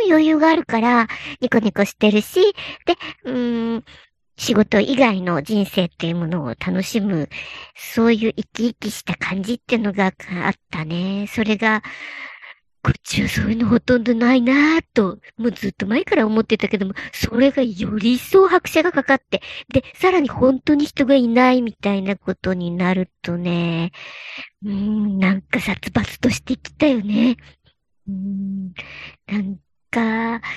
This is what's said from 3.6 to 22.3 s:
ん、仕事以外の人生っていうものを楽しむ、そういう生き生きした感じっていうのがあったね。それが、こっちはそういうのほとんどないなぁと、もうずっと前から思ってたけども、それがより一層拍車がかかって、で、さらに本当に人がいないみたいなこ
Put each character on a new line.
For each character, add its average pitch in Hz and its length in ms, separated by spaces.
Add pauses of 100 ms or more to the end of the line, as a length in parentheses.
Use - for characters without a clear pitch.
ん、 - 60 (520)
仕 - 200
事 208 260
以 262 160
外 220 240
の 175 200
人 208 240
生 185 200
っ 170 40
て - 180
い 165 40
う 170 40
も 170 120
の 160 160
を 123 60
楽 185 340
し 226 160
む、 190 300 (460)
そ - 320
う 233 60
い 220 140
う 220 60
生 220 100
き - 40 (220)
生 220 40
き - 180
し - 120
た 170 120
感 190 260
じ 208 120
っ 240 60
て - 160
い - 20
う 220 60
の 202 100
が 196 140
あ - 20 (400)
っ 190 40 (160)
た 160 140
ね。 190 460
そ 220 160
れ 214 100
が、 214 260 (1040)
こ - 60
っ - 100
ち - 200
は - 80
そ 220 140
う 208 80
い - 20
う 226 40
の 233 120
ほ 233 100
と 247 180
ん 233 60
ど 240 100
な 240 200
い 254 80
な 285 380
ぁ - 40 (100)
と、 196 240 (200)
も 226 100
う 226 40
ず - 180
っ - 20
と 190 160
前 254 160
か 392 140
ら 233 80
思 220 160
っ - 20
て 220 140
た 196 100
け 208 100
ど 190 80
も、 196 80 (200)
そ - 240
れ 269 140
が 269 120
よ 208 340
り 233 180
一 247 60
層 381 280
拍 349 180
車 - 160
が 349 80
か 277 140
か 269 100
っ 254 80
て、 - 180 (280)
で、 - 160 (100)
さ 370 160
ら 370 80
に 285 80
本 262 320
当 302 160
に 285 100
人 - 200
が 269 100
い 240 140
な 254 220
い 254 100
み 226 100
た 202 220
い 196 80
な 190 160
こ - 180